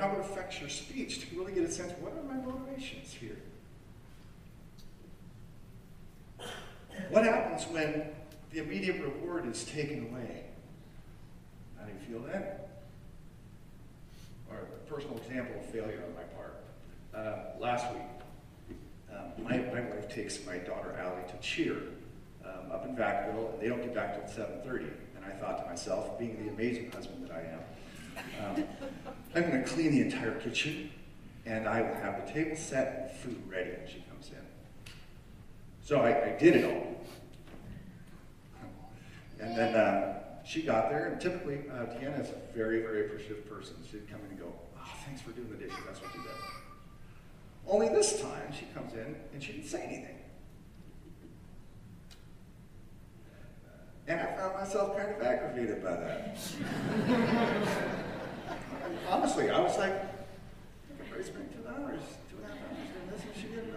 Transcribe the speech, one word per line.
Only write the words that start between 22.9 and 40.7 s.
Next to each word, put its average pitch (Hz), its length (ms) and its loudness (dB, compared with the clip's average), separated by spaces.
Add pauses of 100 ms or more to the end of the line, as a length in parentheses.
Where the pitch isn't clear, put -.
Vacaville, 110 580 4
and - 80 -2
they 107 80 2
don't 123 120 2
get - 140 -2
back 101 240 2
till - 140 -6
seven - 320 -2
thirty. - 220 0 (300)
And 95 80 -12
I 98 60 -6
thought - 320 -2
to - 60 -2
myself, - 500 0
being 117 260 0
the 107 80 0
amazing 113 400 2
husband 90 360 -6
that 82 40 -8
I 82 100 -4
am, 82 180 -6 (960)
um, - 80 2 (360)
<laughs> - 340 -10
I'm 170 80 8
gonna 135 220 6
clean 160 280 4
the 127 80 10
entire 110 400 4
kitchen, - 500 0 (560)
and 110 220 2
I 113 140 6
will - 140 4
have 98 300 0
the - 60 -6
table 156 240 2
set 131 540 2
and - 80 -8
food 123 320 -4
ready 92 200 0
when 90 180 -6
she - 120 -10 (100)
comes - 200 -12
in. - 640 -12 (880)
So 143 180 8
I, - 340 8
I - 40 -2
did 151 180 12
it - 80 10
all. - 280 2 (2500)
And 113 160 0
then, 113 180 6
uh, 101 460 8 (260)
she - 160 0
got 131 280 6